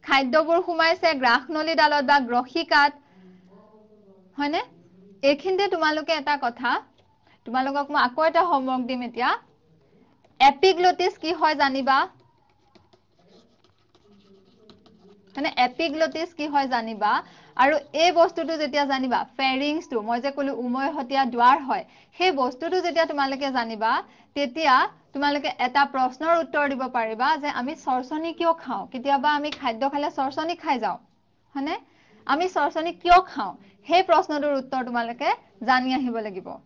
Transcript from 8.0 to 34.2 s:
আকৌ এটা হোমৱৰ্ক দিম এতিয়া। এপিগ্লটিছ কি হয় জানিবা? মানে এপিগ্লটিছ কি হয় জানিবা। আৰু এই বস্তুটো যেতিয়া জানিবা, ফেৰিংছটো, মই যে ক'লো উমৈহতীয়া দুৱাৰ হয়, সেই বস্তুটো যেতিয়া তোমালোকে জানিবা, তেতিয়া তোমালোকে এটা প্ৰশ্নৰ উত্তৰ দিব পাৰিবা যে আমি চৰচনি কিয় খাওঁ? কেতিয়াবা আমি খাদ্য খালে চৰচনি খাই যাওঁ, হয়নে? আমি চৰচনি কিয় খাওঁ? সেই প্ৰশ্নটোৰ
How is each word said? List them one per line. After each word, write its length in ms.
আকৌ 220
এটা 200
হোমৱৰ্ক 420
দিম 180
এতিয়া। 260
এপিগ্লটিছ 760
কি 160
হয় 220
জানিবা? 420
মানে 200
এপিগ্লটিছ 760
কি 140
হয় 200
জানিবা। 440
আৰু 180
এই 180
বস্তুটো 460
যেতিয়া 280
জানিবা, 340
ফেৰিংছটো, 720
মই 180
যে 120
ক'লো 240
উমৈহতীয়া 680
দুৱাৰ 360
হয়, 220
সেই 160
বস্তুটো 500
যেতিয়া 240
তোমালোকে 460
জানিবা, 400
তেতিয়া 400
তোমালোকে 400
এটা 260
প্ৰশ্নৰ 520
উত্তৰ 300
দিব 200
পাৰিবা 480
যে 160
আমি 240
চৰচনি 580
কিয় 200
খাওঁ? 340
কেতিয়াবা 440
আমি 200
খাদ্য 380
খালে 200
চৰচনি 460
খাই 240
যাওঁ, 180
হয়নে? 200
আমি 200
চৰচনি 460
কিয় 300
খাওঁ? 300
সেই 160
প্ৰশ্নটোৰ 520